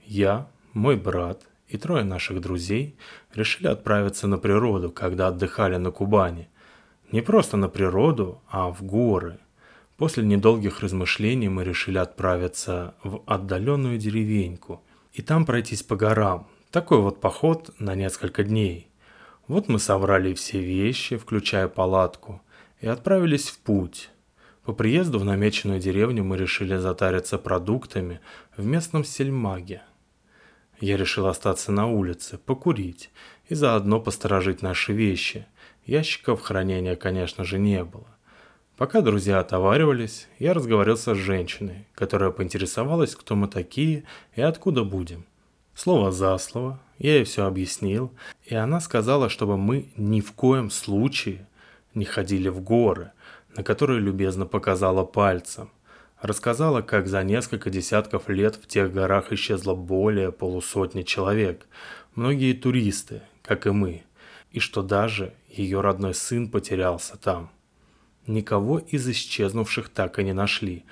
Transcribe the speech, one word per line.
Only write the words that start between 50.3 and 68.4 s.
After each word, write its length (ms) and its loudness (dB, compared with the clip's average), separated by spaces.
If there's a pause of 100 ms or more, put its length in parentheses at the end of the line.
коем 360 2
случае 760 -2 (480)
не 100 -2
ходили 460 -2
в 100 -6
горы, 520 2 (440)
на 60 -6
которые 360 2
любезно 460 0
показала 600 2
пальцем. 640 -2 (500)
Рассказала, 640 0
как 240 0
за 160 0
несколько 480 -2
десятков 580 -2
лет 280 2
в 100 -20
тех 260 0
горах 400 0
исчезло 420 -2
более 580 0
полусотни 680 -4
человек, 640 0 (480)
многие 380 2
туристы, 720 0 (200)
как 240 -2
и 40 4
мы, 320 0 (480)
и 100 -8
что 220 -4
даже 500 0 (160)
ее 320 -2
родной 320 0
сын 380 -4
потерялся 640 -2
там. 340 -4 (760)
Никого 540 0